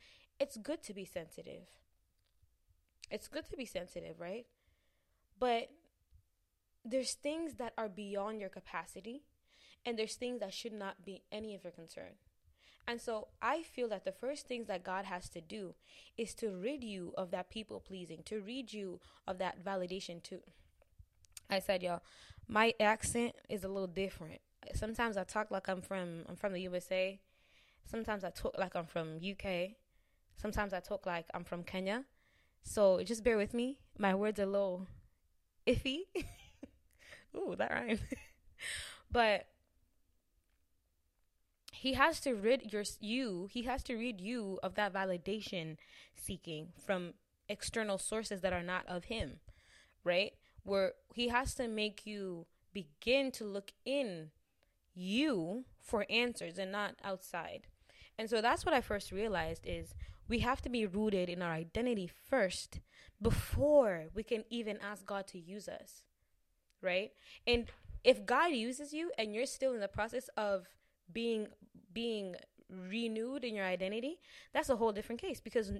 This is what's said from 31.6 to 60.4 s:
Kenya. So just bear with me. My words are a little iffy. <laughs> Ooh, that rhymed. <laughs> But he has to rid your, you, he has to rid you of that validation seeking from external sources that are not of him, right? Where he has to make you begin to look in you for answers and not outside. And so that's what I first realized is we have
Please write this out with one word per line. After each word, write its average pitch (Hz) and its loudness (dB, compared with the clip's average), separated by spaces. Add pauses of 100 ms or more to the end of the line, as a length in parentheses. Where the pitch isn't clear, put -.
Kenya. 190 -2 (580)
So 190 8
just 214 -2
bear 226 8
with 208 2
me. 247 0 (220)
My 190 6
words 208 2
are 202 2
a 196 4
little 190 2 (800)
iffy. 262 4 (140)
<laughs> - -12
Ooh, 349 -2
that 208 0
rhymed. 226 0 (560)
<laughs> - -8
But 220 6 (2250)
he 262 0
has 302 6
to 262 2
rid 220 4
your, 208 -2 (160)
you, 208 -2
he 240 -4
has 269 -2
to 247 -2
rid 226 -2
you 202 -4
of 185 -2
that 202 2
validation 185 -2 (380)
seeking 165 -8 (140)
from 180 0 (340)
external 208 -2
sources 214 -2
that 185 4
are 175 0
not 185 -2
of 180 -4
him, 202 -4 (640)
right? 180 4 (320)
Where 190 4 (200)
he 240 0
has 240 2
to 247 0
make 214 -2
you 190 -6 (260)
begin 240 2
to 226 -8
look 202 -6 (120)
in 202 -2 (640)
you 208 0 (140)
for 208 0
answers 220 0
and 190 -4
not 202 -2
outside. 180 -6 (500)
And 220 -4
so 220 4
that's 269 4
what 339 6
I 254 8
first 202 -2
realized 185 -2
is 170 -6 (340)
we 233 2
have 247 2